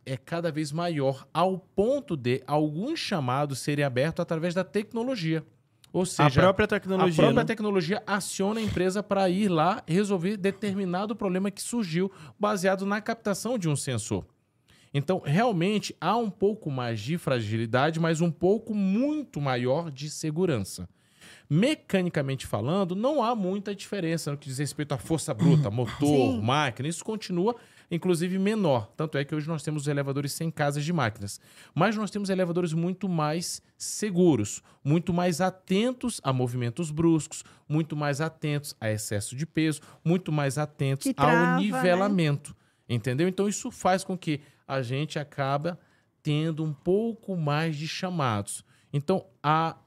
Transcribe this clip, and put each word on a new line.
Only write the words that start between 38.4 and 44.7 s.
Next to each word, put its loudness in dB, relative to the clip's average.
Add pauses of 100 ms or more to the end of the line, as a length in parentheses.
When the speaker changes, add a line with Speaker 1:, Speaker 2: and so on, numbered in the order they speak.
Speaker 1:
a -2
excesso -4
de -4
peso, 0 (240)
muito 2
mais 0
atentos -2
Speaker 3:
Que 0
Speaker 1:
ao 2
Speaker 3:
trava, 4
né? 2
Speaker 1:
nivelamento, 2 (320)
entendeu? 0
Então, 0
isso -6
faz 2
com -4
que -4 (260)
a -2